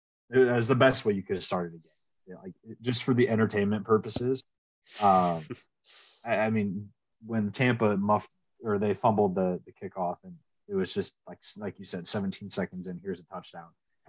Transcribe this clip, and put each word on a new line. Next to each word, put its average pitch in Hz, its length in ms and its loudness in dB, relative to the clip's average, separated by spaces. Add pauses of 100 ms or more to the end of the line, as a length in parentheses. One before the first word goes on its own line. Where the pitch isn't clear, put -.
(320)
it 127 60 4
was 120 300 6
the 135 60 4
best 127 300 4
way 107 100 2
you 95 80 -4
could 98 140 -4
have 87 80 -4
started 87 300 -2
a 85 40 -18
game. 80 40 -20 (460)
Yeah, 90 140 -16
like, 95 100 -14 (280)
just 117 240 0
for 131 100 2
the 120 140 4
entertainment 107 560 0
purposes. 120 600 0 (560)
Um, 90 460 4 (380)
<laughs> - 400 -20
I, 117 120 -2
I 110 140 2
mean, 101 400 -2 (360)
when 110 240 -2
Tampa 117 460 2
muffed, 104 340 0 (320)
or 107 160 0
they 104 140 2
fumbled 104 420 2
the, 92 300 0
the 92 80 -20
kickoff, 92 500 -8
and 92 120 -18 (340)
it 104 60 -6
was 95 180 0
just, - 340 -4
like, 90 120 -16 (200)
like 104 200 -8
you 101 80 -16
said, 90 200 -6
seventeen 98 440 -2
seconds 90 360 -4
in, 90 160 -10
here's 92 180 -8
a 82 40 -20
touchdown. 90 440 -16 (400)